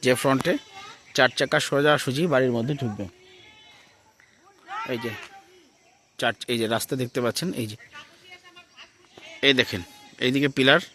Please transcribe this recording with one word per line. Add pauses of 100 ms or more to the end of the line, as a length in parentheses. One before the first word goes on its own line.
যে
ফ্রন্টে (560)
চার
চাকা
সোজাসুজি
বাড়ির
মধ্যে
ঢুকবে। (1800)
এই
যে (1080)
চার, (160)
এই
যে
রাস্তা
দেখতে
পাচ্ছেন,
এই
যে (1700)
এই
দেখেন (360)
এইদিকে
পিলার (140)